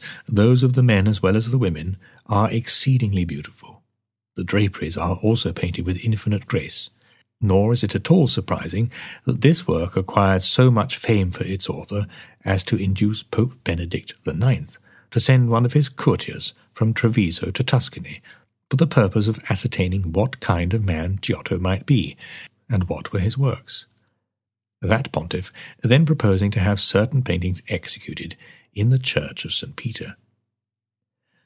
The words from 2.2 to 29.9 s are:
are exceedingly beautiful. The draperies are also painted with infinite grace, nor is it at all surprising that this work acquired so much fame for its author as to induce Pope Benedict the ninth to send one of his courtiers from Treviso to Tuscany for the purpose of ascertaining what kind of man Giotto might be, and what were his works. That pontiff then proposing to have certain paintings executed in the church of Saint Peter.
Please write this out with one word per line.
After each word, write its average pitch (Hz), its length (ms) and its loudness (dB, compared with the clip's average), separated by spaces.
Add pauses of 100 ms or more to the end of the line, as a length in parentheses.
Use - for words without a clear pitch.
are 107 240 0
exceedingly 117 760 0
beautiful. - 580 -10 (540)
The 95 80 -6
draperies 92 520 -2
are 90 260 -2
also 110 300 2
painted 90 340 -4
with 92 180 -4
infinite 107 420 -2
grace, - 440 -6 (500)
nor 101 320 4
is 120 100 0
it 101 120 -2
at - 160 0
all 165 160 6
surprising 98 640 -2 (340)
that 123 160 0
this 151 260 4
work 82 300 0
acquired 95 460 2
so 127 280 4
much 110 260 0
fame 95 340 0
for - 140 -6
its 95 260 -6
author 101 360 -6 (380)
as 95 200 0
to - 120 0
induce 98 460 0
Pope - 300 0 (120)
Benedict 85 500 -4 (100)
the - 100 -4
ninth 101 420 0 (340)
to 123 100 0
send 123 300 4
one 117 140 4
of 120 80 0
his 151 160 2
courtiers - 640 -4 (200)
from 113 200 0
Treviso 104 580 0
to 127 140 -4
Tuscany - 580 -4 (480)
for 143 60 0
the 160 100 4
purpose 104 400 2
of 110 220 -2
ascertaining 92 640 -2
what 98 280 -2
kind 90 340 0
of 110 100 0
man 92 380 -2
Giotto - 360 -4
might 92 280 -2
be, 95 300 0 (520)
and 92 200 0
what 78 240 -8
were 101 80 -2
his 110 180 -2
works. - 480 -4 (960)
That 113 300 0
pontiff - 400 -4 (300)
then 147 220 6
proposing 101 460 2
to 101 100 0
have 98 200 2
certain 123 420 2
paintings 87 460 -2
executed - 680 -10 (380)
in 110 160 2
the 131 80 4
church - 460 -6
of - 100 -6
Saint - 220 -6
Peter. - 400 -10 (1300)